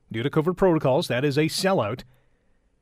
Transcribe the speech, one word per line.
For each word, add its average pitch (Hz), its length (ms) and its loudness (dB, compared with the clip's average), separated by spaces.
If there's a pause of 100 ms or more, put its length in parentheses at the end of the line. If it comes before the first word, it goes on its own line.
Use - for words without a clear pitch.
(120)
due 113 100 -6
to 135 80 -2
covid 165 280 -2
protocols, 156 500 2
that 127 180 0
is 143 140 0
a 156 60 2
sellout, 151 580 -2 (800)